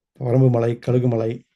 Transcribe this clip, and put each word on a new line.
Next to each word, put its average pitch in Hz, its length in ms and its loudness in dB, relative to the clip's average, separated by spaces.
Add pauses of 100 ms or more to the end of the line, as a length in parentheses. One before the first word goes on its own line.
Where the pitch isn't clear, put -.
(120)
வரம்பு 127 380 2
மலை, 117 280 0
கழுகு 127 300 -2
மலை 113 360 -4 (120)